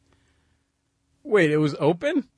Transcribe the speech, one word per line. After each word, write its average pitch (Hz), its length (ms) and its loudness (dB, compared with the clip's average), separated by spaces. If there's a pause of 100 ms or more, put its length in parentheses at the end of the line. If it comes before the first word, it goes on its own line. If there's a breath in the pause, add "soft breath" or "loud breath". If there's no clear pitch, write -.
(1200)
Wait, 196 280 2
it 151 60 0
was 151 220 0
open? 220 480 -2 (100)